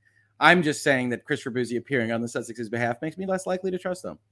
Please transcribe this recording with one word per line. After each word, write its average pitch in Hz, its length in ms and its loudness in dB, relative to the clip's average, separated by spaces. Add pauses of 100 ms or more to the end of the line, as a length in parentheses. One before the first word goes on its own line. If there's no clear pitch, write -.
(400)
I'm 170 220 8
just 147 220 -2
saying 127 260 2
that 117 140 -4
Christopher 139 280 -4
Boozy 120 260 -2
appearing 117 340 -2
on 117 100 0
the 120 60 -4
Sussexes' 117 420 -8
behalf 117 320 -2
makes 160 160 -8
me 190 80 -6
less 185 220 -4
likely 185 240 -4
to 185 60 -4
trust 180 260 -8
them. 90 160 -12 (120)